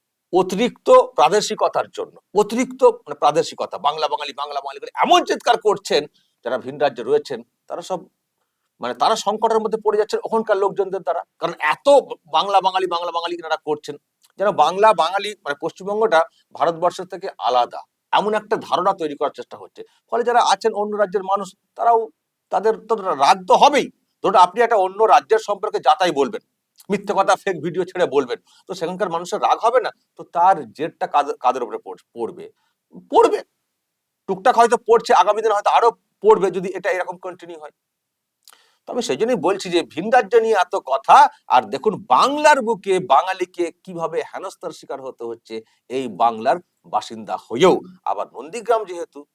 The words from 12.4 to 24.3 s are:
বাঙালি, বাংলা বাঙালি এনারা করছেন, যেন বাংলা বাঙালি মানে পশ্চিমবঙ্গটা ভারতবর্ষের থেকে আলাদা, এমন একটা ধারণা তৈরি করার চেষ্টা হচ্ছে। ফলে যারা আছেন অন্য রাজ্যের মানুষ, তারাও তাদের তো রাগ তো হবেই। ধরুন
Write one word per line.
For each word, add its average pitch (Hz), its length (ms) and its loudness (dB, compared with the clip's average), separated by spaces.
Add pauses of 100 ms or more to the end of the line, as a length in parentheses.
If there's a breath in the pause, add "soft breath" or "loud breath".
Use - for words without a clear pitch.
বাঙালি, 185 300 0
বাংলা 175 220 -4
বাঙালি 170 240 -6
এনারা 156 260 -4
করছেন, 147 280 -6 (440)
যেন 196 100 0 (140)
বাংলা 190 260 4 (120)
বাঙালি 196 280 -2 (140)
মানে 143 200 -6
পশ্চিমবঙ্গটা 196 560 0 (380)
ভারতবর্ষের 165 560 -2
থেকে 190 140 -12 (200)
আলাদা, 123 340 0 (320)
এমন 190 260 2
একটা 208 160 -4 (120)
ধারণা 175 240 0 (100)
তৈরি 147 180 -6
করার 143 180 -4
চেষ্টা 117 240 -16
হচ্ছে। - 200 -20 (280)
ফলে 233 200 -2
যারা 240 120 4 (120)
আছেন 214 180 0 (100)
অন্য 208 200 -4
রাজ্যের 190 300 -2
মানুষ, 196 160 -2 (300)
তারাও 233 220 4 (520)
তাদের 202 220 0 (160)
তো 226 40 0 (300)
রাগ 175 140 2 (120)
তো 254 40 6 (100)
হবেই। 269 240 2 (340)
ধরুন 190 240 0